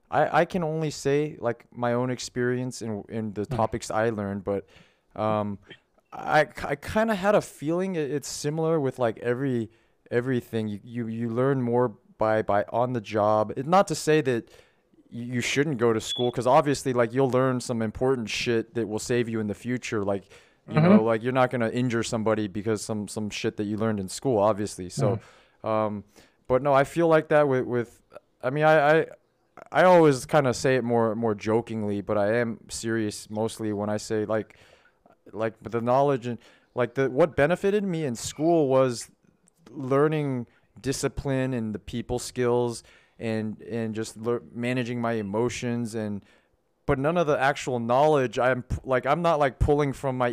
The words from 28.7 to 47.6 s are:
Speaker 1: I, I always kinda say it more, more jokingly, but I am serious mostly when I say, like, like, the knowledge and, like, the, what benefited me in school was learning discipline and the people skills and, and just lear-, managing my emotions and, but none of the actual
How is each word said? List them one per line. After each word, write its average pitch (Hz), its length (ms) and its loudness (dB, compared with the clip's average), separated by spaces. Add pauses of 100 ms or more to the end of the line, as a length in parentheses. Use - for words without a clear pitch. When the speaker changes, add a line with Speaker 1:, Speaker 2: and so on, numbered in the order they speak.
Speaker 1:
I, - 60 -2 (640)
I 156 140 4
always 156 400 8
kinda 143 300 2
say 131 220 2
it 120 80 0
more, 117 300 2
more 113 200 0
jokingly, 107 680 -2
but 104 160 -2
I 104 200 2
am 117 220 -2 (100)
serious 113 600 -4
mostly 107 460 -4
when 104 160 -4
I 107 80 -2
say, 107 260 -4
like, 107 320 -4 (760)
like, 110 280 -6
the 113 200 -4
knowledge 123 480 2
and, 117 100 -6 (380)
like, 123 180 -2
the, 135 160 0
what 143 240 2
benefited 190 480 2
me 165 220 -4
in 123 100 -2
school 156 540 0
was 131 420 2 (600)
learning 139 760 0 (340)
discipline 131 720 -2
and 110 220 -2
the 98 60 -6
people 123 400 -6
skills 120 640 0 (340)
and, 110 440 -4
and 113 300 -6
just 110 240 -6
lear-, 113 260 -2 (120)
managing 120 460 -4
my 117 140 -2
emotions 113 840 -2
and, 104 280 -6 (640)
but 143 100 2
none 151 200 0
of 170 100 2
the 147 100 2
actual 127 440 0